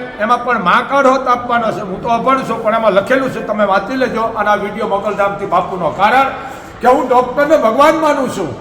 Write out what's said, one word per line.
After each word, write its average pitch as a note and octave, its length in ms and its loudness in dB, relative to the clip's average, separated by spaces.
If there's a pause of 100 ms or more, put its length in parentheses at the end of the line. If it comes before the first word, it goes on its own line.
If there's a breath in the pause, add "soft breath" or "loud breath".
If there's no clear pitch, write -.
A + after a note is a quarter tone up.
(200)
એમાં A#3+ 240 0
પણ A#3 180 -2
મા G#3 280 2
કાર્ડ C#4 160 2
હોત B3+ 200 2
આપવાનો A#3+ 460 0
છે. F3+ 80 -6
હું F#3+ 220 -8
તો A#3+ 60 -4
અભણ A#3 340 0
છું, A3+ 200 -4
પણ A3 120 2
એમાં A3 180 2
લખેલું B3+ 380 2
છે, A3 160 -8
તમે G#3+ 180 0
વાંચી G3 320 0
લેજો. A3+ 260 -2
અને A3 280 -2
આ G#3 40 4
વીડિયો G3+ 340 -4
મોગલધામથી G3 580 -2
બાપુનો. F3 440 -2
કારણ A#3 400 2 (500 loud breath)
કે A#3 80 4
હું C4 200 4
ડૉક્ટરને C#4+ 480 2
ભગવાન C#4 400 4
માનું C#4+ 400 0
છું. D3+ 240 -4